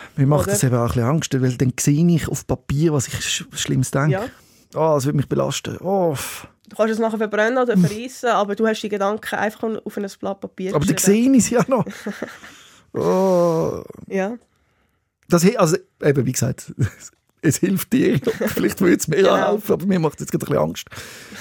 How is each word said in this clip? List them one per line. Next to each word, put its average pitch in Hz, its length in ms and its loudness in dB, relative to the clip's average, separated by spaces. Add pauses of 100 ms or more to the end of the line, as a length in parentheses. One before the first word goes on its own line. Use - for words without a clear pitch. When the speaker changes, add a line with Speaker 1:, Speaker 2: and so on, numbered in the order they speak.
(160)
Speaker 1:
Mir 139 120 2
macht 147 160 4
Speaker 2:
oder? 95 100 -2
Speaker 1:
das 202 100 0
eben 127 120 2
auch 120 60 2
ein 120 60 2
bisschen 120 160 0
Angst, 139 380 0
weil 127 160 2
dann 127 220 0
sehe 151 360 4
ich - 120 -2
auf - 180 -6
Papier, 147 480 0
was 143 140 0
ich - 80 -8
sch-, - 300 -6 (100)
Schlimmes 139 360 -2
denke. 147 200 2
Speaker 2:
Ja. 190 120 -2 (520)
Speaker 1:
Oh, 156 200 2
das 131 100 0
würde 147 120 0
mich 131 120 -2
belasten. 139 480 -4
Oh, 180 360 0
f- - 340 -10 (220)
Speaker 2:
Du - 60 -20
kannst 220 180 0
es 214 60 -4
nachher 226 180 -2
verbrennen 214 400 0
oder 247 160 2
Speaker 1:
Hm. 185 120 6
Speaker 2:
verreissen, 240 440 -4
aber 202 260 0
du 220 120 0
hast 220 140 -2
die 214 80 -6
Gedanken 202 460 -4
einfach 208 280 -4 (200)
auf - 140 -12
ein 202 100 -4 (120)
Blatt 196 200 -6
Papier 185 360 -6
Speaker 1:
Aber 147 100 0
dann 196 100 2
Speaker 2:
geschrieben. 202 280 4
Speaker 1:
sehe 262 140 4
ich 214 80 6
es - 40 -4
ja 233 180 2
noch. 233 220 2
Speaker 2:
<laughs> - 1040 -14
Speaker 1:
Oh. 175 880 2 (240)
Speaker 2:
Ja. 196 300 -4 (920)
Speaker 1:
Das 165 160 4
he-, 220 140 4
also, 180 200 2 (240)
eben, 139 240 2
wie 123 60 -2
gesagt, - 420 -4 (320)
<laughs> - 360 -20
es 160 160 2
hilft 190 360 -2
dir. 262 260 2
Speaker 2:
<laughs> - 280 -2
Speaker 1:
Vielleicht - 340 -2
würde 185 160 4
es - 100 -6
mir 151 100 0
Speaker 2:
Genau. 190 180 6
Speaker 1:
auch 196 180 0
helfen, 208 200 -2
aber 156 120 -4
mir 190 140 2
macht 156 160 0
es - 60 -12
jetzt 143 100 -10
gerade - 140 -2
ein - 40 -4
bisschen 143 140 2
Angst. - 240 -6 (540)